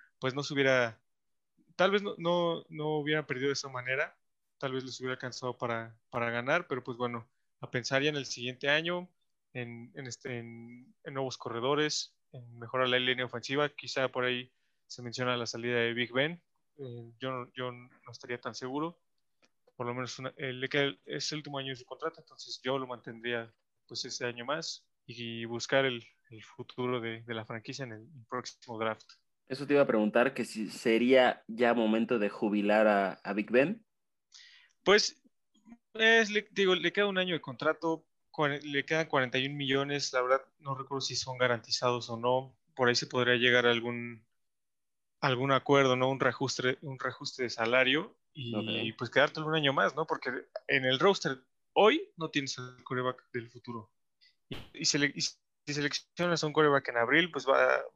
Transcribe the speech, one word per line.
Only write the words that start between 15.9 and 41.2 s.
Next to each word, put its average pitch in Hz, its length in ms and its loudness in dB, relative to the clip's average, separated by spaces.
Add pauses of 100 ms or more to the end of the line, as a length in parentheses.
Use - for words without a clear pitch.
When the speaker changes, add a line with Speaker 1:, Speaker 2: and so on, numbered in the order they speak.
Speaker 1:
Big 120 220 -4
Ben. 156 260 0 (380)
Eh, 120 400 -14
yo 131 120 -8
no, 123 220 -8
yo 127 200 -8
no 123 380 -20
estaría 120 300 -10
tan 120 140 -10
seguro. 147 440 -6 (800)
Por 123 100 -8
lo 120 80 -4
menos 123 240 -8
una, 131 180 -8
eh, 135 160 -8
le 127 160 -6
queda 147 140 0
el, 139 240 -2
es - 260 -6
el 151 60 -6
último 143 180 -10
año 135 140 -8
de 131 60 -10
su 123 100 -18
contrato, 160 340 -10
entonces - 420 -16
yo 131 160 -2
lo 131 80 -8
mantendría, 117 640 -8 (380)
pues, 117 160 -10
ese 127 220 -6
año 120 180 -6
más 151 400 -6 (220)
y 117 400 -8
buscar 120 400 0
el, 120 200 -4 (220)
el 110 140 -18
futuro 123 580 -6
de, 113 220 -8
de 113 120 -8
la 110 120 -8
franquicia 123 380 -10
en 117 80 -12
el, 110 100 -14
el 127 260 -20
próximo 123 500 -10
draft. 110 320 -4 (380)
Speaker 2:
Eso 135 180 -8
te 143 60 0
iba 143 100 8
a 139 40 4
preguntar, 117 480 4
que 120 100 -4
si 107 240 -6
sería 123 800 6
ya 117 240 4
momento 113 460 2
de 104 100 2
jubilar 104 600 4
a, 98 240 4 (120)
a 101 80 -4
Big 104 180 -4
Ben. 143 320 4 (1000)
Speaker 1:
Pues, - 380 4 (720)
es, 226 340 6
le, 208 220 0
digo, 185 240 4
le 175 180 0
queda 202 140 2
un 196 100 -2
año 185 160 0
de 156 80 -2
contrato, 156 640 -2 (260)
cuare-, 143 320 -2
le 143 220 -2
quedan 160 220 0
cuarenta 131 320 2
y 131 80 0
un 143 100 -6
millones, 139 560 0
la 131 80 2
verdad 127 220 4 (160)
no 139 160 -6
recuerdo 135 260 -8
si 127 160 -4
son 127 220 -6